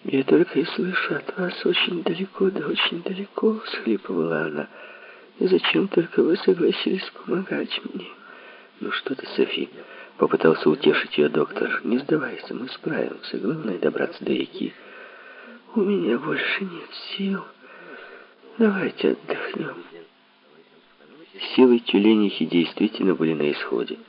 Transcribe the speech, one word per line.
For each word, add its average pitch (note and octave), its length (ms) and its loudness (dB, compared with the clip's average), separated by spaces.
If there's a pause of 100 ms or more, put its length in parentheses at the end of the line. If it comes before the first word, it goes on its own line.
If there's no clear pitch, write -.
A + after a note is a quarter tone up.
"Я C3+ 200 2
только D3 360 4
и - 40 2
слышу - 500 -2
от - 220 -8
вас: F3+ 300 -4
очень F3 360 0
далеко, F#3 480 0
да - 160 -6
очень - 360 -2
далеко", — G3+ 640 0
всхлипывала E2 800 0
она. D2 220 -6 (680)
"И - 80 2
зачем F#3 420 4
только - 340 2
вы D#3+ 160 4
согласились - 720 2
помогать - 680 -4 (120)
мне?" F3+ 160 -10 (720)
"Ну - 120 -6
что - 220 -4
ты, - 120 -12 (100)
Софи?" — - 320 0 (480)
попытался D#2+ 540 4
утешить - 480 2
ее D2 100 6
доктор. - 560 -2
"Не A#2+ 140 2
сдавайся, C3+ 560 -4
мы C3 140 -8
справимся. - 720 -6
Главное — D3 400 -4
добраться - 460 -2
до - 80 0
реки". - 400 -4 (1000)
"У A3 80 2
меня G3 360 0
больше D#3 460 -4
нет E3+ 260 -12 (260)
сил". G3 280 -2 (1120)
"Давайте G3 540 2
отдохнем". - 680 -6 (1700)
Силы B2 240 8
тюленихи G#2 680 4
действительно F2 680 2
были D#2+ 180 0
на D2 180 0
исходе. - 480 -4 (100)